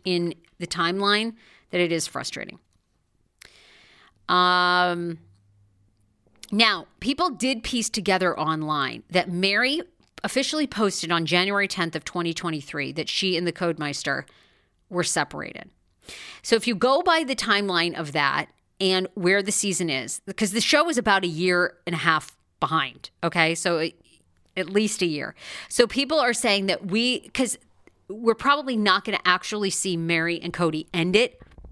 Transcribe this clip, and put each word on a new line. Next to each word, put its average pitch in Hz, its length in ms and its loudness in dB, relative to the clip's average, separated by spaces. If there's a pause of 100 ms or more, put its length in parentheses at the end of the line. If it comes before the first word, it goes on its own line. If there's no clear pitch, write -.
in 175 300 -2 (240)
the 170 80 -8
timeline 202 680 0 (380)
that 180 100 2
it 170 100 2
is 160 160 -2
frustrating. - 520 -10 (1700)
Um, 180 880 2 (1300)
now, 202 380 2 (140)
people 294 280 0
did 247 320 -2
piece - 280 -4
together 185 500 0
online 151 680 -2
that 180 200 0
Mary 208 520 0 (440)
officially 277 400 0
posted 190 460 -2
on 170 140 0
January 190 420 2
tenth 165 300 -4
of - 80 -10
twenty 170 280 -4
twenty-three 147 600 -6
that 151 160 -6
she 185 260 0
and 175 100 0
the 165 60 0
Codemeister 151 720 -4 (680)
were 175 140 0
separated. - 640 -4 (720)
So - 140 2
if 220 100 2
you 233 100 2
go 262 260 4
by 330 240 4
the 254 100 -2
timeline 196 580 2
of 147 200 -6
that 147 340 2 (320)
and 185 360 2
where 190 280 2
the 208 80 -4
season 180 380 0
is, 131 360 -4
because 196 280 -2
the 240 80 0
show 302 260 4
is 285 100 0
about 196 280 2
a - 20 0
year 175 480 0 (100)
and 170 80 -4
a 165 40 -2
half 156 400 0 (240)
behind, 147 480 -2 (120)
okay? 165 320 2
So 170 260 0
it, - 220 -4 (540)
at 180 140 -4
least 208 320 0
a 185 40 2
year. 147 300 -4 (320)
So 240 200 4
people 277 340 0
are 240 100 4
saying 202 360 0
that 190 180 -2
we, 233 480 -2
'cause - 240 -2 (500)
we're 226 260 0
probably 262 440 0
not 202 260 4
gonna - 220 -4
actually 196 460 -2
see 180 260 -2
Mary 165 440 0
and 170 120 -8
Cody 160 400 -2
end 180 240 2
it - 240 0 (300)